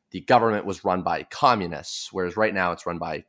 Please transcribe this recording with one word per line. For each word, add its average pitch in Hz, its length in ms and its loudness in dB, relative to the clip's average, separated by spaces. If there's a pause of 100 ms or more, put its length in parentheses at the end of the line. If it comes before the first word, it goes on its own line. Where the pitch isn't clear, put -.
(120)
the 92 100 -8
government 113 440 4
was 95 200 -6
run 92 160 2
by 82 220 -2
communists, 95 880 0
whereas 90 260 -4
right 110 160 2
now 92 180 2
it's - 140 -8
run 85 140 -4
by 80 300 -6